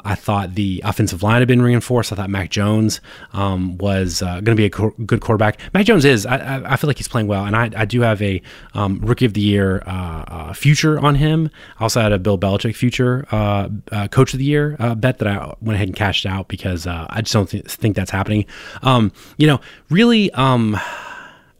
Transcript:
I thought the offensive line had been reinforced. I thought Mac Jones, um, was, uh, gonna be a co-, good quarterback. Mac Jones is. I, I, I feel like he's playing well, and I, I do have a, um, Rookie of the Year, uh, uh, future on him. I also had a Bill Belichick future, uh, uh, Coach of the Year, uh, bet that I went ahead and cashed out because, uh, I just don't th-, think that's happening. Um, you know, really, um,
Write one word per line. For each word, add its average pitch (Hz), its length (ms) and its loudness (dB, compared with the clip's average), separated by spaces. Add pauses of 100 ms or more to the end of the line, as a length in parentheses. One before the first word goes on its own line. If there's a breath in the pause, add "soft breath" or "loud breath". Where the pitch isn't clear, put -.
I 101 80 -4
thought 98 400 -4
the 95 320 -2
offensive 98 380 -2
line 113 180 4
had 123 60 2
been 123 160 4
reinforced. 120 500 0
I - 20 -8
thought 98 140 -6
Mac 98 220 -4
Jones, 107 500 0 (320 loud breath)
um, 92 460 -2
was, 95 420 -2
uh, 90 200 -4
gonna 113 140 2
be 107 100 4
a 98 40 2
co-, 104 240 -2 (100)
good 107 180 0
quarterback. 107 380 2 (140 loud breath)
Mac 196 140 2
Jones 185 180 6
is. 117 220 4
I, 127 100 0
I, 135 360 -6
I - 20 2
feel 151 120 -2
like 143 100 0
he's - 100 -8
playing 110 200 0
well, 101 180 0
and 107 100 0
I, 113 200 0
I 110 100 0
do 120 160 0
have 110 200 2
a, 98 180 0 (360 loud breath)
um, 98 240 -2
Rookie 120 260 0
of 107 80 2
the 104 80 0
Year, 101 460 2
uh, 87 400 -6
uh, 80 260 -12
future 151 460 2
on 143 160 4
him. 156 340 2 (300 loud breath)
I 117 40 -4
also 113 160 0
had 107 140 4
a 101 60 2
Bill 98 180 2
Belichick 101 380 -2
future, 127 560 0
uh, 101 360 0 (240)
uh, 104 180 -4
Coach - 240 4
of 131 60 -4
the 135 60 -2
Year, 147 340 0
uh, 117 140 -2
bet 120 240 0
that 107 100 -2
I - 320 -4
went 110 160 -2
ahead 98 120 0
and 95 80 -8
cashed 98 300 -2
out 98 220 -6
because, 90 400 -6
uh, 85 220 -8
I 117 120 -6
just - 120 -4
don't 98 160 2
th-, - 160 -8
think - 320 -4
that's 95 140 -4
happening. 104 340 0 (360 loud breath)
Um, 120 300 2 (260 loud breath)
you 151 100 4
know, 143 120 4 (300 loud breath)
really, 220 420 4
um, 120 480 2 (800 loud breath)